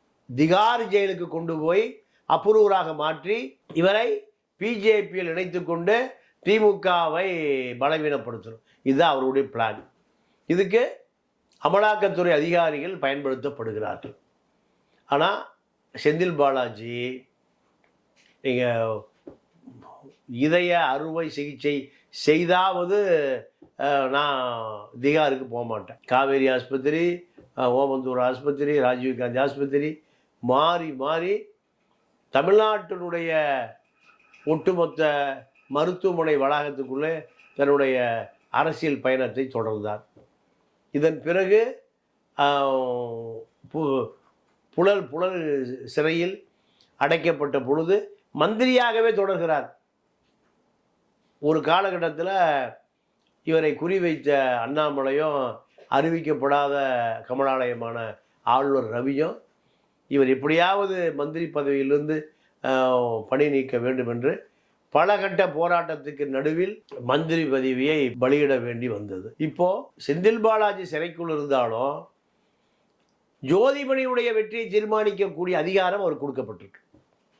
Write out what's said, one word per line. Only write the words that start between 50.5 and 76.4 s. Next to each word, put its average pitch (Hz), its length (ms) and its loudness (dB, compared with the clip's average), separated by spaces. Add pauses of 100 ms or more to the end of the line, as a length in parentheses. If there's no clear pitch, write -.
ஒரு 151 200 2
காலகட்டத்துல 170 680 0 (1160)
இவரை 160 380 2
குறிவைத்த 143 760 0
அண்ணாமலையும் 139 1040 -2 (320)
அறிவிக்கப்படாத 143 840 0 (520)
கமலாலயமான 120 880 -4 (240)
ஆளுநர் 123 640 0
ரவியும் 143 380 -2 (640)
இவர் 135 200 4
எப்படியாவது 170 840 2
மந்திரி 156 320 -6
பதவியிலிருந்து, 147 760 0 (440)
ஆ, 127 320 2 (220)
பணி 143 300 2
நீக்க 131 280 0
வேண்டும் 123 300 -2
என்று 120 420 -4 (400)
பல 185 300 2
கட்ட 185 280 0
போராட்டத்துக்கு 156 800 -2
நடுவில் 156 580 -4 (160)
மந்திரி 156 460 0
பதவியை 131 640 0
பலியிட 135 460 2
வேண்டி 120 300 -4
வந்தது. 101 500 -8
இப்போ 175 540 -2 (160)
செந்தில் 202 340 2
பாலாஜி 208 440 2
சிறைக்குள் 165 440 -8
இருந்தாலும் 139 760 -2 (1400)
ஜோதிமணியுடைய 254 880 0
வெற்றியை 220 340 -2
தீர்மானிக்கக்கூடிய 196 840 -2
அதிகாரம் 180 480 0
அவர் 156 220 -2
கொடுக்கப்பட்டிருக்கு. 110 600 -10 (580)